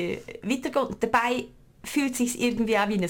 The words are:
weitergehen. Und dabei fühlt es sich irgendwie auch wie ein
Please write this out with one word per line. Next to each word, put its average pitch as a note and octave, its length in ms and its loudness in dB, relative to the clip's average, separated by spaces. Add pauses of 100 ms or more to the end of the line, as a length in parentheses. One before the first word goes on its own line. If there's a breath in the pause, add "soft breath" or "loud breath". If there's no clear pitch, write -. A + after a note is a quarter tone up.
(420)
weitergehen. C4 440 0
Und - 180 -4
dabei A#3+ 420 0 (380)
fühlt C#4 300 0
es - 60 -6
sich A#3+ 220 0
irgendwie A3+ 360 2
auch G3+ 100 2
wie G#3+ 80 0
ein F3 140 0